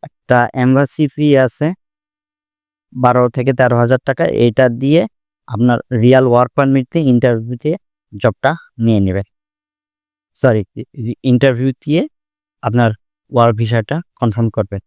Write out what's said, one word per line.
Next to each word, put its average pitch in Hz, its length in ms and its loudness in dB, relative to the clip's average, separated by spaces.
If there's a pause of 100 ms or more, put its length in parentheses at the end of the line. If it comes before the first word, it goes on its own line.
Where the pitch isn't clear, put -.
একটা - 520 -2
এমবাসি 131 540 0
ফি 151 200 -2 (100)
আছে 131 300 0 (1300)
বারো 123 340 2
থেকে 127 240 -2
তেরো 123 240 2
হাজার 120 280 2
টাকা, 139 200 -2
এইটা 123 440 2
দিয়ে 135 320 0 (460)
আপনার 120 300 0 (140)
রিয়াল 127 360 4
ওয়ার্ক 123 280 2
পারমিট 135 360 0
দিয়ে 165 140 -2
ইন্টারভিউ 123 500 0
দিয়ে 156 220 -4 (360)
জবটা - 380 -2 (260)
নিয়ে 113 220 0
নেবেন। 98 280 -2 (1080)
সরি, 113 260 0 (640)
ইন্টারভিউ 127 480 2
দিয়ে 151 300 -4 (600)
আপনার 117 300 0 (400)
ওয়ার্ক 117 240 2
ভিসাটা 113 420 -4 (180)
কনফার্ম 117 340 -2
করবেন। 101 380 -6